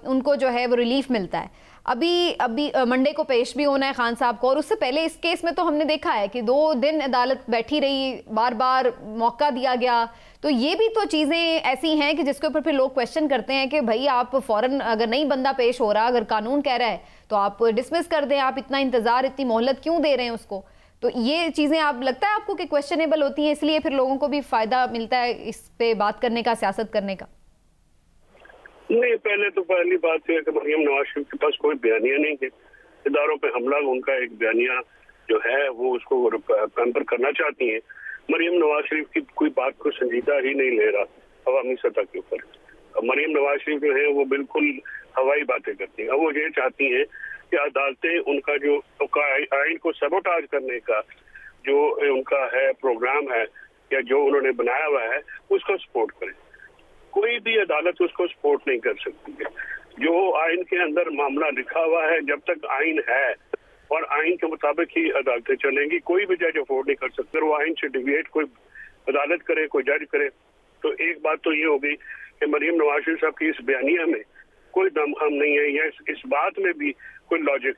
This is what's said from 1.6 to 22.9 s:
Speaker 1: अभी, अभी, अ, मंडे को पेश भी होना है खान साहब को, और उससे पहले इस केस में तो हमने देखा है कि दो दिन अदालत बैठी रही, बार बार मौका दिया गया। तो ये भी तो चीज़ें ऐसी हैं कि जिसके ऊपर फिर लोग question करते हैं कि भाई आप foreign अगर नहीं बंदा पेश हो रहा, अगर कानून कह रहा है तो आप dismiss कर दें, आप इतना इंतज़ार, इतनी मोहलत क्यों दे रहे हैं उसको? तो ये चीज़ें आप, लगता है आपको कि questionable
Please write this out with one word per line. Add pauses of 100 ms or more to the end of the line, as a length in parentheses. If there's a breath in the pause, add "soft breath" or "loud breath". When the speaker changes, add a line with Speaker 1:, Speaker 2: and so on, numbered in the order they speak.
Speaker 1:
अभी,
अभी,
अ,
मंडे
को
पेश
भी
होना
है
खान
साहब
को,
और
उससे
पहले
इस
केस
में
तो
हमने
देखा
है
कि
दो
दिन
अदालत
बैठी
रही,
बार
बार (100)
मौका
दिया
गया। (340 loud breath)
तो
ये
भी
तो
चीज़ें
ऐसी
हैं
कि
जिसके
ऊपर
फिर
लोग
question
करते
हैं
कि
भाई
आप
foreign
अगर
नहीं
बंदा
पेश
हो
रहा,
अगर
कानून
कह
रहा
है (260 loud breath)
तो
आप
dismiss
कर
दें,
आप
इतना
इंतज़ार,
इतनी
मोहलत
क्यों
दे
रहे
हैं
उसको? (380 soft breath)
तो
ये
चीज़ें
आप,
लगता
है
आपको
कि
questionable